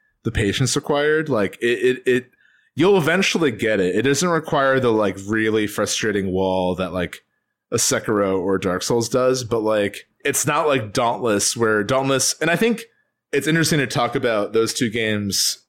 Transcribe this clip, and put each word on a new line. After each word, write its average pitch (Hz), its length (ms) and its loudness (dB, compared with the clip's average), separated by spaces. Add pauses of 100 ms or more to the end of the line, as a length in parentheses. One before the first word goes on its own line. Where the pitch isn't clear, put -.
(240)
the 117 60 -4
patience 110 460 0
required. 151 520 0
Like, 104 320 -2
it, 117 60 0 (320)
it, - 80 -18
it, 127 240 0 (440)
you'll 190 220 4
eventually 170 540 2
get 107 300 0
it. 90 160 0
It 110 60 2
doesn't 139 260 2
require 143 520 2
the, 117 120 4
like, 104 240 0 (100)
really 110 400 0
frustrating 101 680 -2
wall 92 440 0
that, 90 160 -6
like, 87 300 -6 (480)
a 123 60 -2
Sekiro 104 640 0
or 95 160 0
Dark 92 260 -2
Souls 117 260 0
does, 127 360 0
but, 113 160 -2
like, 107 480 -2 (160)
it's 143 220 -2
not 156 220 0
like 117 240 -2
Dauntless, 117 640 0
where 107 280 2
Dauntless, 131 560 0
and 160 100 0
I 170 60 2
think 226 280 0 (460)
it's 143 160 -2
interesting 160 320 2
to 131 80 0
talk 120 300 -2
about 110 380 0
those 113 180 2
two 120 160 -2
games, 104 680 -2 (100)